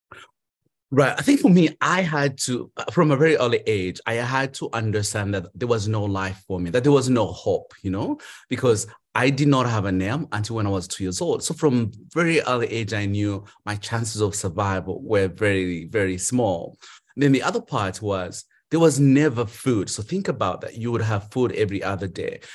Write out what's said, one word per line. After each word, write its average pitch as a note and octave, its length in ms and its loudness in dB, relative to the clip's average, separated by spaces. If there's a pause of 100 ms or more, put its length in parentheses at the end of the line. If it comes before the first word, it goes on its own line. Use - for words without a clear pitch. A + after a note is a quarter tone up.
(920)
Right. C3 240 4
I - 60 -4
think C#4+ 160 4
for - 100 4
me, F3 200 8 (120)
I E3+ 220 0
had C#3+ 360 0
to, B2 340 -4 (180)
from D#3 220 4
a C3+ 40 4
very D#3 200 4
early A#2+ 280 2
age, F#2 440 -2
I A2+ 60 -2
had C3 400 -2
to - 180 -8
understand G#2 640 -2
that F2+ 200 -4
there A#2+ 140 -4
was A2+ 180 0
no G#2+ 160 -2
life G2 460 -4
for F#2 100 -4
me, F2 120 -4
that B2 120 0
there C#3+ 80 4
was C3 180 6
no A#2 180 4
hope, E2+ 560 -4
you F#2+ 100 -2
know, F3+ 260 -4 (300)
because A#2+ 400 0 (260)
I B2+ 160 2
did C#3+ 160 2
not C3 220 4
have A2 160 0
a G2 80 -2
name G2+ 400 -2
until G#2+ 240 -4
when G#2 100 -2
I G2+ 40 0
was F#2+ 180 -4
two - 160 -8
years F#2 160 -4
old. D#3 240 -2
So E3+ 100 -4
from B2 380 2 (200)
very E3 280 2
early B2 260 0
age, A2 260 -4
I G#2 140 -2
knew G2+ 380 -2 (200)
my G#2 120 -6
chances A2 440 -4
of G#2 140 0
survival F#2+ 640 -4
were G2 280 0
very, F#2 560 0
very F#2 340 -2
small. F#2+ 580 -2 (380)
Then C#3 160 4
the C3 140 4
other G3 160 -2
part G#2 420 -4
was F#2+ 420 -4 (260)
there D#3 80 0
was D3+ 220 6
never C3+ 460 4
food. G#2+ 440 -2
So - 100 -8
think F#3 280 -6
about G#2+ 320 -2
that. - 160 -12
You A#2 160 -6
would A2 100 0
have G#2+ 300 -2
food B2+ 240 2
every G2+ 260 -2
other G2 240 -4
day, - 320 -8 (160)